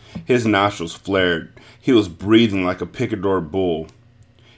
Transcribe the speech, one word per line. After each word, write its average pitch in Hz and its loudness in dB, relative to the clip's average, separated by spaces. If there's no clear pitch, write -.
His 120 2
nostrils 98 0
flared. 87 -2
He - -2
was 104 4
breathing 98 2
like 90 -4
a 87 -6
picador 98 -4
bull. 82 -2